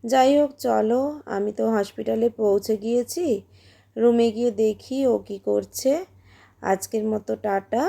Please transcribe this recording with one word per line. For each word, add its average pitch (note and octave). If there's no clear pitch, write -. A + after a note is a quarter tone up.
যাই C4
হোক, D4
চলো, A3+
আমি G3+
তো A3
হসপিটালে A3
পৌঁছে G#3
গিয়েছি, A#3+
রুমে A#3
গিয়ে A#3
দেখি G#3+
ও A#3+
কী G3+
করছে। G#3
আজকের G3
মতো G#3+
টাটা G#3+